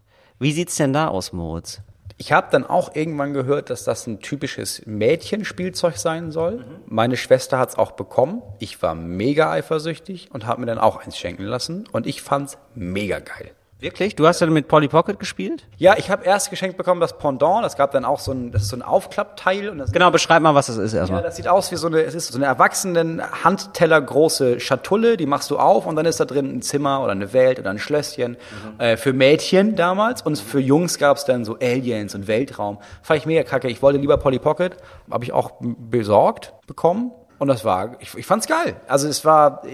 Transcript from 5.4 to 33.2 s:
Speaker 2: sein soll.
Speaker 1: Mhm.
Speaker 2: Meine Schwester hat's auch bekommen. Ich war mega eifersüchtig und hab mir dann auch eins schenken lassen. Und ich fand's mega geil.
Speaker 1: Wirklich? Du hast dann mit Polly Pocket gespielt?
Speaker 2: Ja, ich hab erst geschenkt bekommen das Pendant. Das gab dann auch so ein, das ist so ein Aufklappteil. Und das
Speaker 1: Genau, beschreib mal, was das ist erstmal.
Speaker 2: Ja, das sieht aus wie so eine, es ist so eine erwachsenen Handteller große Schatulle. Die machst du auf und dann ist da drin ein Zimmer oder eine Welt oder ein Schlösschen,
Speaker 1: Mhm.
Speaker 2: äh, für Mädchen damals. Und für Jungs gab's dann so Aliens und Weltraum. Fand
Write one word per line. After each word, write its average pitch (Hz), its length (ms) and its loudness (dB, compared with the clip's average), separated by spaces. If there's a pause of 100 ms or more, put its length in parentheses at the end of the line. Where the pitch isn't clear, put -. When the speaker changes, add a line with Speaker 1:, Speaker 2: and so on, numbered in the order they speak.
Speaker 2:
sein 165 340 -4
soll. 165 260 -4
Speaker 1:
Mhm. 254 60 -12 (240)
Speaker 2:
Meine 117 300 0
Schwester 131 420 2
hat's 123 180 0
auch 101 140 0
bekommen. 170 500 0 (180)
Ich - 220 -10
war 82 140 -2
mega 110 560 0
eifersüchtig 160 800 -6
und 113 160 -12
hab 117 120 -2
mir 123 60 -6
dann 113 140 -4
auch - 180 2
eins - 200 -14
schenken 90 280 -10
lassen. 160 460 -6
Und 117 160 -4
ich - 140 -8
fand's 139 360 -4 (180)
mega 92 440 -4
geil. - 320 -16 (280)
Speaker 1:
Wirklich? 180 360 -4
Du 151 120 4
hast 170 120 4
dann 165 140 2
mit 151 140 2
Polly 151 200 4
Pocket 165 320 0
gespielt? 202 460 -8 (140)
Speaker 2:
Ja, - 180 6
ich 156 140 -4
hab 202 120 -2
erst 196 280 0
geschenkt 185 260 -6
bekommen 180 240 0
das - 160 -2
Pendant. 151 480 0
Das 160 100 -6
gab 139 140 2
dann 127 160 0
auch 139 140 0
so - 120 -6
ein, 123 200 -6
das 104 100 0
ist 104 80 -4
so 131 60 -6
ein 123 80 -10
Aufklappteil. 196 880 -2
Und 175 100 -10
das 131 120 -4
Speaker 1:
Genau, 175 200 6
beschreib 165 320 6
mal, 156 100 6
was 139 140 4
das 117 100 -6
ist 107 160 -2
erstmal. 92 280 0
Speaker 2:
Ja, 170 40 -6
das 170 100 -6
sieht - 120 -8
aus 190 240 2
wie 180 60 -6
so 156 100 -4
eine, 160 160 2
es 139 100 -4
ist - 140 -8
so 117 100 -8
eine 139 80 0
erwachsenen 165 800 0 (200)
Handteller 165 560 2
große 135 600 2
Schatulle. 220 580 0
Die 165 80 -2
machst 143 240 -2
du 143 80 -2
auf 143 300 4
und 160 80 -4
dann 156 100 0
ist 160 140 0
da 156 60 2
drin 139 320 -4
ein 123 40 -6
Zimmer 139 400 -2
oder 110 120 0
eine 98 200 -6
Welt 131 240 4
oder 98 140 -4
ein 107 80 -6
Schlösschen, 131 540 -4 (440)
Speaker 1:
Mhm. - 20 -20
Speaker 2:
äh, 117 180 2
für 131 160 2
Mädchen 160 640 6
damals. 196 460 0
Und 151 160 -2
für - 220 -2
Jungs 143 400 2
gab's 143 260 4
dann 123 180 0
so 110 160 -8
Aliens 120 540 -2
und 101 140 -8
Weltraum. 107 500 -2 (240)
Fand 156 200 0